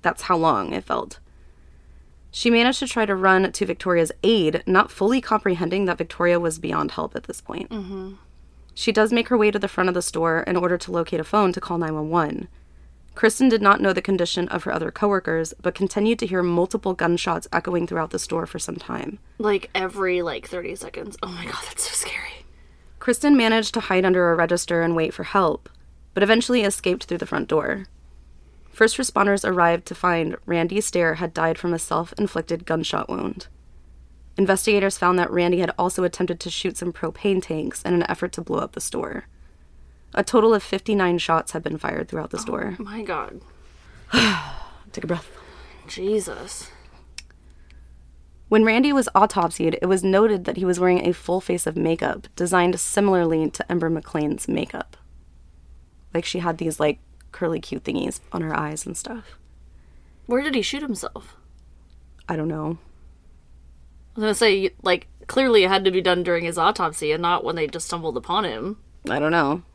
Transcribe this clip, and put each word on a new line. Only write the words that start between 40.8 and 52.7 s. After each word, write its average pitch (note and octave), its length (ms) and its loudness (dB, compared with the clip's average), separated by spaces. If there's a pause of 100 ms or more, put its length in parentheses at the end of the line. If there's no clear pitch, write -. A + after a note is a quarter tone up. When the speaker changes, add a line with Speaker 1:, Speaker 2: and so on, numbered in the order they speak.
Speaker 1:
shots E3 340 0
had E3 100 -6
been D#3 160 -6
fired - 300 -4
throughout D#3 220 -8
the - 60 -8
Speaker 2:
Oh - 40 -6
Speaker 1:
store. - 380 -6
Speaker 2:
my G#3+ 240 -10
God. F3 380 -10 (720)
Speaker 1:
<sighs> - 0 - (800)
Take - 120 -10
a - 20 -8
breath. E3+ 220 -6 (600)
Speaker 2:
Jesus. F#3 840 -6 (1800)
Speaker 1:
When G#3+ 160 6
Randy B3+ 280 4
was C4 220 2
autopsied, F3 680 2
it D#3+ 60 0
was F#3 180 2
noted G3 400 4
that - 140 -4
he F#3 60 -2
was F3+ 140 0
wearing F3+ 280 4
a F3+ 80 4
full F#3 260 -2
face - 260 -2
of E3 100 -2
makeup E3+ 500 -2 (100)
designed F3+ 420 2